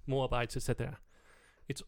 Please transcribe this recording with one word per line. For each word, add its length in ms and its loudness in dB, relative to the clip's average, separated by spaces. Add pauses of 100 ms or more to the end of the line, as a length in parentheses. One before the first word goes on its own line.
Moabites, 500 2
et 60 0
cetera, 380 0 (680)
it's 200 -4